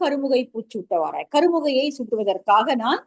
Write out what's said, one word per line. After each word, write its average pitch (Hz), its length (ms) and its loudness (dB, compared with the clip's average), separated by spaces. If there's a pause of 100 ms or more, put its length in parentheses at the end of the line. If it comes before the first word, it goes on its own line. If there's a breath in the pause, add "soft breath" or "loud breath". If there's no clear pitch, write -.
கருமுகை 277 440 0
பூச்சூட்டவாராய், 165 920 -6
கருமுகையை 294 560 2
சுட்டுவதற்காக 214 840 0
நான் 240 300 -2